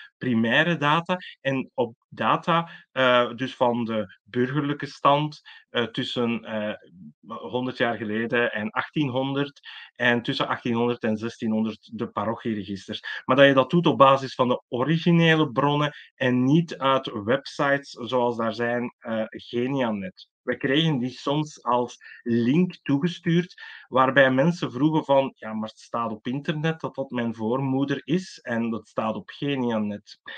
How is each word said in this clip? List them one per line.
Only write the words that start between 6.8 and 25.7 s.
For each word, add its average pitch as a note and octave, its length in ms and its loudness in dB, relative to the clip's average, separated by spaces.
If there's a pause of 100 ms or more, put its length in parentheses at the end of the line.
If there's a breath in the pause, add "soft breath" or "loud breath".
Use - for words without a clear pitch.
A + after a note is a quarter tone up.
honderd B2+ 500 -8
jaar A#2 200 0
geleden A2+ 560 -2
en G#2+ 180 -6
achttienhonderd C#3 880 -2 (360 loud breath)
en A#2+ 260 2
tussen C3 260 -2
achttienhonderd A#2+ 540 -2
en A2 140 0
zestienhonderd A2 760 -4
de A#2 180 -6
parochieregisters. G#2 920 -6 (240 loud breath)
Maar C3 120 2
dat C#3 100 10
je C#3 80 8
dat C3 160 4
doet F3 160 4
op B2 120 2
basis C3+ 360 6
van B2 140 2
de B2 200 0
originele D#3+ 840 4
bronnen C#3+ 420 0 (220 loud breath)
en B2+ 300 2
niet E3 340 2
uit C3+ 340 0 (120)
websites C#3 640 -2
zoals A#2+ 460 -2
daar A2+ 180 -4
zijn, A#2+ 440 -4
eh, A2 280 -6
Genianet. A#2+ 1040 -6 (140)
We B2 140 -4
kregen D3+ 420 0
die B2 120 -4
soms D3 520 -6
als A#2+ 340 -2 (260 loud breath)
link B2 600 2
toegestuurd, E3+ 720 -2 (340 loud breath)
waarbij C3 420 4
mensen C3+ 420 2
vroegen D3+ 320 0
van, C3+ 300 2
"Ja, A2 180 -12
maar A2 160 -6
het - 100 -20